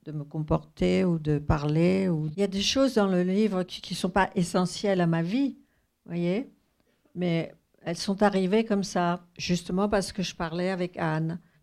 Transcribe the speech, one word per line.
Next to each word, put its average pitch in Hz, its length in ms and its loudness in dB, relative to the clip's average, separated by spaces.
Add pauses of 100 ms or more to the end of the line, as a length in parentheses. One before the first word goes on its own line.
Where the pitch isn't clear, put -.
de 156 60 -12
me 147 120 -8
comporter, 160 840 0
ou 165 140 2
de 151 180 0
parler. 165 720 2
Ou... 156 260 0
Il 196 40 -4
y 202 40 0
a 196 40 2
des 196 140 -4
choses 269 340 2
dans 202 120 4
le 180 140 2
livre 185 420 2
qui, - 180 -14
qui - 120 -10
sont 180 160 -2
pas 190 260 2
essentielles 185 680 0
à 170 60 4
ma 165 140 2
vie, 233 360 -2 (500)
voyez, 175 420 -2 (640)
mais 170 400 -2 (300)
elles 170 140 -6
sont 196 260 -2
arrivées 196 420 2
comme 202 180 0
ça, 180 420 -2 (120)
justement 180 520 -2
parce 196 220 0
que 185 120 -6
je - 120 -8
parlais 175 360 -4
avec 175 260 -6
Anne. 160 420 -2 (240)